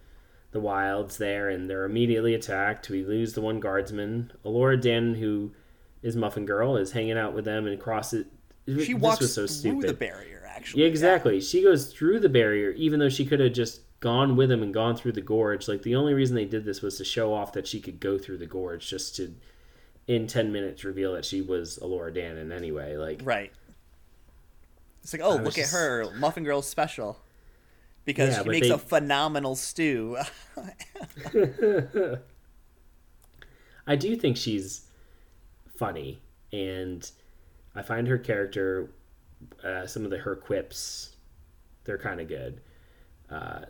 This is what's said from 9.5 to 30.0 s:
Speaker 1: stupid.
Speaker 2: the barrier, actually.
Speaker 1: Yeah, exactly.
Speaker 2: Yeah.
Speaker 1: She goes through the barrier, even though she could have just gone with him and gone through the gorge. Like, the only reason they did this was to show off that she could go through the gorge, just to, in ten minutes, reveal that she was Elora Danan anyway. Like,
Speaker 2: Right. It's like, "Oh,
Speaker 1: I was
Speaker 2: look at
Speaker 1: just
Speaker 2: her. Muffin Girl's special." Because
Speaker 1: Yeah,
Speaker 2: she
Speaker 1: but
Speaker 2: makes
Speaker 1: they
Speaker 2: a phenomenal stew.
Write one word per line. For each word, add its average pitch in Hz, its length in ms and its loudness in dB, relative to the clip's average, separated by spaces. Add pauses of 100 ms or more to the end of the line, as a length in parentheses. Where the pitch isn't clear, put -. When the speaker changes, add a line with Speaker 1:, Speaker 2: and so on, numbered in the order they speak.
Speaker 1:
stupid. 147 320 0
Speaker 2:
the 156 60 0
barrier, 98 540 -8
actually. 110 360 0
Speaker 1:
Yeah, 165 60 8
exactly. 160 460 4
Speaker 2:
Yeah. 95 60 0
Speaker 1:
She 185 220 2
goes 170 300 6
through 190 260 2
the 202 100 4
barrier, 104 420 4
even 151 280 2
though 143 100 6
she 135 160 0
could 139 140 2
have 123 140 4
just 120 280 -2 (200)
gone 127 340 4
with 127 160 6
him 117 120 4
and 101 100 -2
gone 113 240 2
through 120 160 -2
the 107 80 -4
gorge. 104 460 2
Like, 104 160 -2
the 120 120 2
only 143 180 4
reason 131 220 4
they 110 100 2
did 107 200 -2
this 101 160 -4
was 101 160 -4
to 95 80 -8
show 110 280 0
off 104 200 -2
that 98 140 -4
she 107 120 -8
could 90 220 -12
go 98 160 0
through 98 220 -8
the 85 80 -10
gorge, 87 420 -8
just - 260 -8
to, 87 180 -8 (760)
in 117 200 0
ten 113 240 0
minutes, 101 320 -4
reveal 95 300 -2
that 82 100 -6
she 95 180 -4
was 90 400 -4
Elora 87 320 -4
Danan 82 380 -8
anyway. 76 460 -6
Like, 78 260 -6
Speaker 2:
Right. 104 300 -2 (1500)
It's - 100 -12
like, 160 100 -8
"Oh, 196 80 6
Speaker 1:
I 147 100 4
was 113 40 0
Speaker 2:
look 147 120 -2
at 156 60 0
Speaker 1:
just 139 100 0
Speaker 2:
her. 131 320 2 (140)
Muffin 160 240 0
Girl's 143 240 0
special." 131 560 -4 (800)
Because 143 300 2
Speaker 1:
Yeah, - 60 0
Speaker 2:
she - 20 -4
Speaker 1:
but 107 80 0
Speaker 2:
makes 123 160 6
Speaker 1:
they 123 60 6
Speaker 2:
a 143 40 4
phenomenal 143 800 2
stew. 123 640 -2 (380)